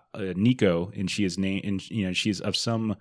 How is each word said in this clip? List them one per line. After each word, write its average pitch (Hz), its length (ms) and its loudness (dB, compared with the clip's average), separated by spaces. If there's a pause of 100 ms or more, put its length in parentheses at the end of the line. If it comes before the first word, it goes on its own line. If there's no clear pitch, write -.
(140)
uh, 95 220 -6
Nico, 95 600 4
and 95 140 -2
she 104 140 0
is 87 140 0
na-, 95 260 0
and, 98 260 -4
you 107 180 -2
know, 90 60 -2
she's 101 280 0
of 101 140 -2
some 113 460 -2